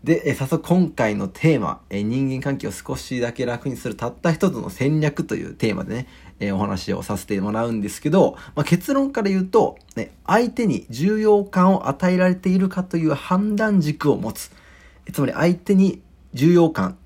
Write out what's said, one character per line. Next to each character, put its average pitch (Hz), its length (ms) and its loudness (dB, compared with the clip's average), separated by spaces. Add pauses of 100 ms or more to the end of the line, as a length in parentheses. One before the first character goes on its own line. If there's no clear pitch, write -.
で、 151 220 2
え 147 80 2
ー、 - 20 -2
早 135 120 -6
速 - 200 -2
今 175 220 4
回 110 260 -2
の 98 140 -4
テ 156 280 2
ー - 40 -2
マ、 82 280 -4
え 98 100 -6
ー、 - 20 -2
人 127 280 -2
間 131 140 -6
関 139 140 -2
係 - 100 -8
を 101 60 -6
少 - 240 -10
し 127 240 -6
だ 117 100 -2
け 127 140 -6
楽 120 240 -6
に 120 80 -8
す - 100 -10
る 107 80 -6
た 117 140 -6
っ - 120 -10
た 170 120 2
一 185 160 2
つ 135 60 -4
の 95 140 -8
戦 147 300 0
略 151 240 -2
と - 120 -4
い - 100 -8
う - 80 -14
テ 113 180 -2
ー 98 40 -2
マ - 100 -6
で 95 100 -8
ね、 127 120 -8 (340)
え 101 100 -2
ー、 95 40 -2
お 95 40 -2
話 101 340 -4
を 92 80 -4
さ 101 140 -6
せ 98 120 -10
て 104 120 -2
も 104 140 -4
ら 113 120 -2
う 117 60 -4
ん 113 80 -2
で 101 80 -4
す - 140 -10
け 151 80 -2
ど、 165 260 4 (200)
ま 147 80 -2
あ、 - 20 0
結 185 280 0
論 269 180 2
か 240 100 -2
ら 202 80 0
言 190 140 0
う - 20 -2
と、 - 320 2 (180)
ね、 - 160 -6 (160)
相 233 220 2
手 233 180 -2
に 120 220 -2
重 190 320 0
要 208 240 4
感 185 280 4
を - 140 0
与 185 260 0
え 185 40 2
ら 185 100 4
れ 185 80 2
て 185 140 -2
い 185 100 2
る 190 80 2
か 185 160 -4
と 180 140 -6
い 160 100 0
う 151 60 2
判 202 420 -2
断 208 240 2
軸 147 320 0
を 107 60 2
持 104 160 -6
つ。 - 180 -14 (540)
え - 60 -14
ー、 - 20 -16
つ - 80 -2
ま 135 60 2
り - 60 -4
相 175 220 2
手 196 200 0
に 190 260 4 (340)
重 147 180 4
要 170 160 6
感 - 260 -2 (100)